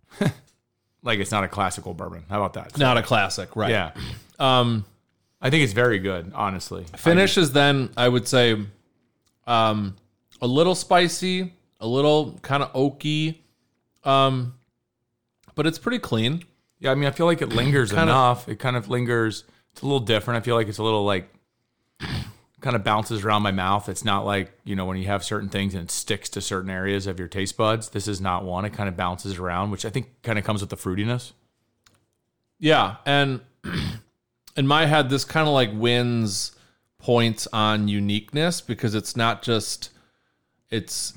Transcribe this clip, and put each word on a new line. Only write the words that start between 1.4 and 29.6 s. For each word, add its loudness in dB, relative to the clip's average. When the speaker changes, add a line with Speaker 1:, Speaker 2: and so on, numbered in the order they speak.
Speaker 1:
a -2
classical -4
bourbon. -12
How -2
about -2
that? -10
Speaker 2:
Not 4
a 2
classic, 0
right. 0
Speaker 1:
Yeah. -2
Speaker 2:
Um, 2
Speaker 1:
I -2
think 4
it's 0
very 4
good, -6
honestly. -6
Speaker 2:
Finishes 4
then, 4
I 4
would 2
say, 4
um, 2
a -2
little 4
spicy, 0
a -6
little 2
kinda -2
oaky, 0
um, 2
but 0
it's -2
pretty -4
clean. -2
Speaker 1:
Yeah, -2
I 2
mean, 2
I 2
feel 0
like 2
it -2
lingers 2
Speaker 2:
Kinda 2
Speaker 1:
enough. 4
It -6
kind -2
of -6
lingers. 0
It's -18
a -6
little 0
different. 0
I -16
feel 0
like 2
it's -8
a -4
little, 2
like, 0
<clears throat> -10
kinda -2
bounces -2
around 2
my 0
mouth. 0
It's -8
not 0
like, -2
you -6
know, -4
when -6
you -6
have -2
certain -6
things -2
and -6
it -10
sticks -6
to -8
certain -6
areas -4
of -6
your -8
taste -6
buds. -2
This -6
is -6
not -2
one. -6
It -8
kinda -6
bounces -6
around, -4